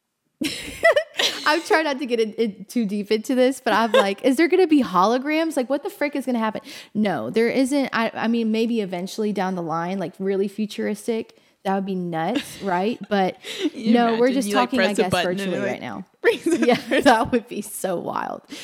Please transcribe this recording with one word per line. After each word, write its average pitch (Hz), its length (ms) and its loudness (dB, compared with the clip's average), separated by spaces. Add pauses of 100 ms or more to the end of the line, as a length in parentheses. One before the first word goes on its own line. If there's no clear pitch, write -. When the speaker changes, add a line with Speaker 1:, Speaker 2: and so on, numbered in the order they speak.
(420)
Speaker 1:
<laughs> 311 40 -2 (1000)
I'm 320 140 4
trying 320 220 2
not 285 160 -2
to 294 60 -4
get 226 140 2
in, 220 140 0
in 220 320 -2
too 233 180 -2
deep 202 260 -4
into 220 240 0
this, 254 260 2
but 226 120 0
I'm 214 200 2
like, - 320 2
"Is 262 120 4
there 330 120 4
gonna 370 180 4
be 302 160 4
holograms? 254 720 2
Like, 254 140 -2
what 277 140 -2
the 392 60 -8
frick 294 260 -4
is 269 100 -4
gonna 247 120 -2
happen?" 220 220 -2 (320)
No, 165 380 -2
there 226 180 2
isn't. 262 440 2
I, 226 200 0
I - 160 -4
mean, 226 240 0
maybe 226 280 0
eventually 190 520 -4
down 190 220 -2
the 185 80 -4
line, 170 360 -4
like, 180 200 -6
really 196 300 0
futuristic. 214 920 -6 (260)
That 190 100 0
would 196 120 -2
be 196 80 -4
nuts, 175 640 -4
Speaker 2:
<laughs> - 20 -16
Speaker 1:
right? 196 360 0 (100)
But 190 300 0 (360)
Speaker 2:
You 226 200 2
Speaker 1:
no, 233 240 4
we're 240 80 4
Speaker 2:
imagine 262 80 2
Speaker 1:
just 247 140 0
Speaker 2:
you, 202 80 -2
like, 247 140 2
Speaker 1:
talking, 247 100 0
I 190 60 4
Speaker 2:
press 196 120 0
a 226 40 6
Speaker 1:
guess, 185 80 0
Speaker 2:
button 180 200 0
and 190 100 -2
it, 196 40 -4
Speaker 1:
virtually 190 160 -2
Speaker 2:
like, 196 100 -2
Speaker 1:
right - 100 -8
now. - 320 -10
Speaker 2:
<laughs> - 80 -20
brings 370 260 2
it 311 200 2
Speaker 1:
Yeah, 240 80 6 (120)
Speaker 2:
over. 262 140 2
Speaker 1:
<laughs> - 20 2
that 233 300 4
would 240 160 0
be 202 140 -8
so 180 340 -6
wild. - 460 -6 (220)